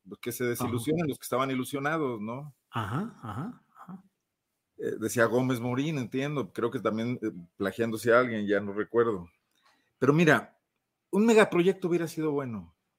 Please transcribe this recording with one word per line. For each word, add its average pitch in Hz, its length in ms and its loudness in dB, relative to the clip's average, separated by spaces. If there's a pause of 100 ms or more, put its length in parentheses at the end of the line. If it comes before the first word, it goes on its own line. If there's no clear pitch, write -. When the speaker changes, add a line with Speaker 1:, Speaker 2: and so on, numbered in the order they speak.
(200)
Speaker 1:
que 123 100 -8
se 123 140 -4
desilusionan 120 580 -2
Speaker 2:
Ajá. 156 60 -2
Speaker 1:
los 123 100 -4
que - 60 -18
estaban 131 260 0
ilusionados, 135 720 -2
¿no? 127 340 -10 (160)
Speaker 2:
Ajá, 123 540 -4
ajá, 120 380 -10 (120)
ajá. - 300 -18 (760)
Speaker 1:
Eh, 110 200 -4
decía 110 240 2
Gómez 123 340 2
Morín, 131 400 -2
entiendo, 131 540 -4
creo 110 180 -2
que 127 80 -4
también, 113 420 -2
eh, 107 120 -4 (240)
plagiándose 110 560 0
a 120 80 8
alguien, 113 260 -2
ya 101 140 2
no 101 120 -6
recuerdo. 104 560 0 (680)
Pero 135 140 4
mira, 151 440 4 (540)
un 202 160 2
megaproyecto 190 600 4
hubiera 170 180 0
sido 156 240 -4
bueno. 120 460 -6 (220)